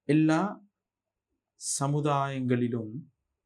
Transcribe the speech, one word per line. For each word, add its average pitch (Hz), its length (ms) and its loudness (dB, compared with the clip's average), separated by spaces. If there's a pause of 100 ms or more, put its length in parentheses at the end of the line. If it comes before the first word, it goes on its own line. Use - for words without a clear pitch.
எல்லா 156 320 4 (1200)
சமுதாயங்களிலும் 135 1300 -2 (540)